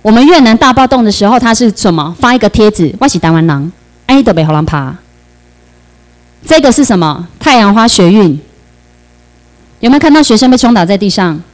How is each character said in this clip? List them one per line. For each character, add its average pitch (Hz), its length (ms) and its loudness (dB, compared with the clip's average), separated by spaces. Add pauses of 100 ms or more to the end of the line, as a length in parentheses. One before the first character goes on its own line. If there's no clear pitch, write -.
我 214 100 -2
们 240 160 4
越 349 140 4
南 226 160 4
大 262 160 0
暴 262 120 0
动 247 200 0
的 208 40 0
时 202 160 -4
候， 233 140 2
他 226 140 -2
是 220 180 0
什 196 220 -2
么？ 160 260 -6
发 254 160 0
一 - 20 -2
个 220 120 0
贴 214 200 2
子 175 300 -2
：“我 269 80 0
是 190 100 -2
台 165 140 -2
湾 165 160 0
人， 147 240 -4 (360)
哎， 269 140 2
都 220 120 0
别 160 120 -2
互 156 60 -2
人 156 140 -2
怕。” 135 280 -6 (1500)
这 320 140 2
个 285 100 2
是 269 140 0
什 208 160 0
么？ 160 280 -4 (120)
太 269 160 0
阳 202 180 2
花 226 140 2
学 180 240 2
运。 185 260 2 (1400)
有 233 100 0
没 262 60 4
有 294 40 2
看 311 120 2
到 302 100 4
学 240 140 0
生 254 160 2
被 254 60 2
冲 240 160 0
倒 180 120 0
在 202 120 -2
地 196 120 -2
上？ 170 320 -4 (120)